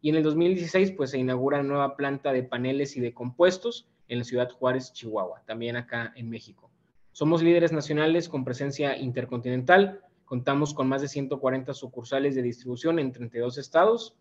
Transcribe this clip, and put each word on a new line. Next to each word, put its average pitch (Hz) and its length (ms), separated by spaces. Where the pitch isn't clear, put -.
y 147 80
en 156 60
el 156 80
dos 151 120
mil 175 200
dieciséis, 185 360
pues, 135 200
se 135 80
inaugura 127 400
una 139 80
nueva 139 300
planta 139 360
de 127 80
paneles 131 560
y 123 40
de 120 120
compuestos 180 760
en 120 120
la 120 40
ciudad 123 260
Juárez, 127 440
Chihuahua, 110 520
también 117 300
acá 117 400
en 117 140
México. - 420
Somos 160 320
líderes 170 280
nacionales 156 560
con 135 160
presencia 139 540
intercontinental. 127 1040
Contamos 143 480
con 135 140
más 135 160
de 143 60
ciento 139 300
cuarenta 131 360
sucursales 135 580
de 131 80
distribución 123 560
en 135 140
treinta 120 260
y 117 40
dos 123 180
estados. 220 600